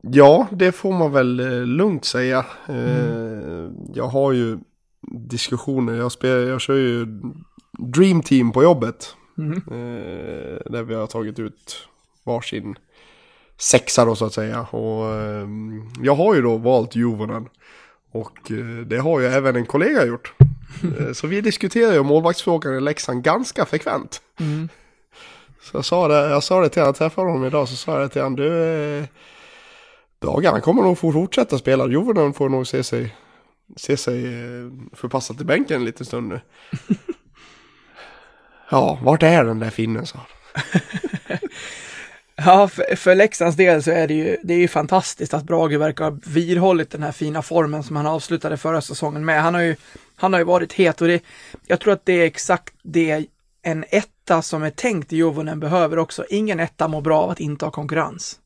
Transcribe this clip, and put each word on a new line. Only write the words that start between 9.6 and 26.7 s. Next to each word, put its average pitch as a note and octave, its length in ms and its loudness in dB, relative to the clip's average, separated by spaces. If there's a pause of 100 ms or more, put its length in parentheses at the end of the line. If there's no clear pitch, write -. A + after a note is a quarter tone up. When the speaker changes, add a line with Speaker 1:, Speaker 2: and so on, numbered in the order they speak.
Speaker 1:
där A#2 120 -4
vi A2+ 120 -8
har A2 120 -6
tagit A2+ 320 -8
ut - 480 -12 (360)
varsin A2 520 -6 (840)
sexa - 460 2
då, A2+ 100 2
så A2 100 -2
att G#2+ 80 -6
säga. A2+ 280 -6
Och, A2 540 -6
ehm, G#2+ 760 -10 (120)
jag C3+ 140 4
har F#3+ 200 4
ju C#3 60 4
då A#2 160 2
valt A#2+ 380 2
Juvonen. A2+ 520 -2 (640)
Och, - 400 -12
eh, A#2 340 -8
det A2 120 -2
har D3 220 0
ju B2+ 80 2
även C3 280 2
en A#2+ 100 0
kollega F#3+ 400 2
gjort. - 320 -6
Speaker 2:
<laughs> - 60 10 (560)
Speaker 1:
Eh, B2 140 -4
så - 140 -8
vi G3 140 -2
diskuterar G#3+ 520 2
ju C#3 100 4
målvaktsfrågan D#3+ 760 2
i C3 40 -4
Leksand C#3 420 -4
ganska G3 420 0
frekvent. - 560 -6 (180)
Speaker 2:
Mm. D#3 300 -4 (920)
Speaker 1:
Så - 160 -10
jag C#3 80 -4
sa E3+ 220 2
det, D3 220 4
jag C#3+ 140 2
sa F#3 180 2
det D3+ 80 4
till E3 120 0